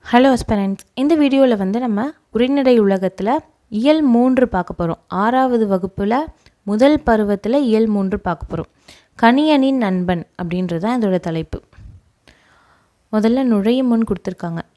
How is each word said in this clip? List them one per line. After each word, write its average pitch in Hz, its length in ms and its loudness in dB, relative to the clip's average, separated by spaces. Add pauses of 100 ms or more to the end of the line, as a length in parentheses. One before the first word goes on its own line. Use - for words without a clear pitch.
(100)
ஹலோ 262 220 4
ஆஸ்பிரண்ட்ஸ், 202 600 -4
இந்த 285 220 0
வீடியோல 269 420 2
வந்து 196 220 -4
நம்ம 233 300 -4 (220)
உரைநடை 262 500 2
உலகத்துல 196 560 -2 (320)
இயல் 285 320 0
மூன்று 254 460 2
பார்க்க 175 380 -4
போறோம். 165 220 -4
ஆறாவது 240 600 0
வகுப்புல 196 480 -2 (480)
முதல் 269 420 2
பருவத்துல 214 500 0
இயல் 226 320 2
மூன்று 202 320 -2
பார்க்க - 360 -6
போறோம். 160 140 -8 (520)
கணியனின் 269 560 4
நண்பன் 185 480 -2 (180)
அப்படின்றது 175 340 -4
தான் 226 220 -2
இதோட 190 200 0
தலைப்பு. 165 420 -6 (1500)
முதல்ல 226 320 2
நுழையும் 240 440 2
முன் 226 160 2
கொடுத்துருக்காங்க. 180 540 -6 (200)